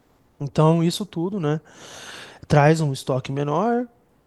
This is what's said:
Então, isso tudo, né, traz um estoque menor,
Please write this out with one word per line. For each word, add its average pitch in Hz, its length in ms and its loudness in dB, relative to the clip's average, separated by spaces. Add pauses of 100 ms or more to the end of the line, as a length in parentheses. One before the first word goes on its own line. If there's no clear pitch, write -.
(400)
Então, 160 420 2
isso 175 240 -2
tudo, 185 320 -6
né, 156 220 -2 (880)
traz 151 320 6
um 147 120 0
estoque 127 380 -4
menor, 170 560 -2 (400)